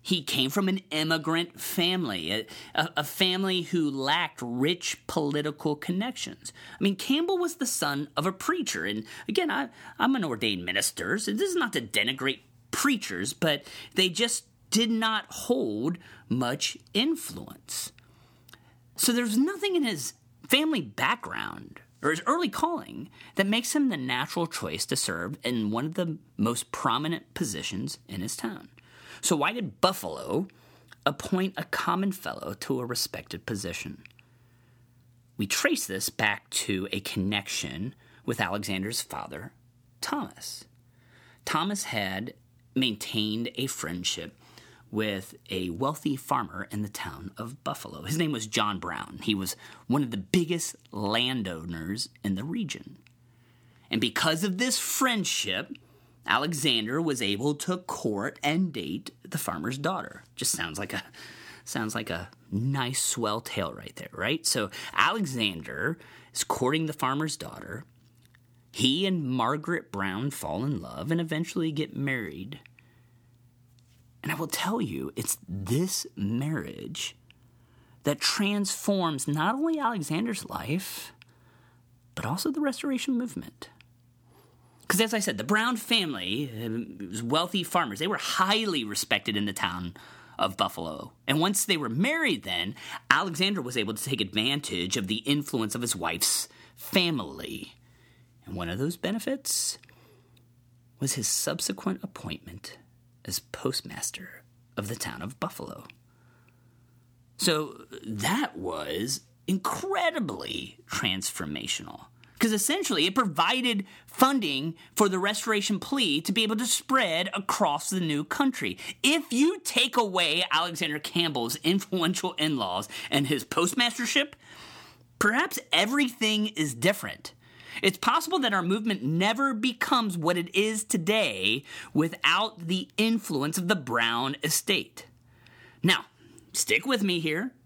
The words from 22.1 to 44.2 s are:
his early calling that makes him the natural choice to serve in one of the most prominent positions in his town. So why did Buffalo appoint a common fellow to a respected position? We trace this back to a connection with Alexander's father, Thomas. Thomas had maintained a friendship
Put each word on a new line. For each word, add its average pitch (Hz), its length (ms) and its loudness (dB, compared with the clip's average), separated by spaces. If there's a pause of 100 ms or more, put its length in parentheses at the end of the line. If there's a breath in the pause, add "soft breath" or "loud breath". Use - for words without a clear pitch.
his 160 160 0
early 311 220 4
calling - 640 -2 (240 loud breath)
that 196 120 4
makes 226 280 2
him 285 160 6
the 175 80 -2
natural 131 480 0
choice 82 400 -4
to - 100 2
serve 90 460 -2
in 117 280 0
one 117 140 0
of 160 100 -4
the 165 220 -2 (220)
most 117 340 0
prominent 143 640 0
positions - 640 -4 (100)
in 98 140 -6
his 110 140 -4
town. - 340 -8 (500 loud breath)
So - 140 4
why 151 180 2
did 220 280 -6
Buffalo 113 680 2 (580 loud breath)
appoint 185 520 0
a 165 80 -4
common 185 480 0
fellow - 480 -8
to 131 180 -2
a 123 80 -4
respected - 600 -6
position? 95 580 -6 (1300 soft breath)
We 101 120 -2
trace - 400 2
this 95 200 -4
back 104 420 0
to 95 420 0
a 101 80 -2
connection 98 960 -2 (280 soft breath)
with 120 160 -2
Alexander's 101 640 -2
father, - 500 -10 (480)
Thomas. - 640 -6 (800 soft breath)
Thomas 190 400 0
had 101 500 -4 (420)
maintained 110 800 0
a 131 100 -2
friendship 87 720 -6 (520 loud breath)